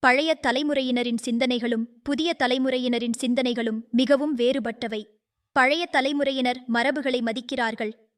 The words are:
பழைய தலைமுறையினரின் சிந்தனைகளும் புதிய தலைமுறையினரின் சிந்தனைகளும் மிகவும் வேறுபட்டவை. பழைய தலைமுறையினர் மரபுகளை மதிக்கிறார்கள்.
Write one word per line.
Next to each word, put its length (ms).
பழைய 320
தலைமுறையினரின் 880
சிந்தனைகளும் 640
புதிய 300
தலைமுறையினரின் 880
சிந்தனைகளும் 600
மிகவும் 460
வேறுபட்டவை. 680
பழைய 300
தலைமுறையினர் 840
மரபுகளை 540
மதிக்கிறார்கள். 720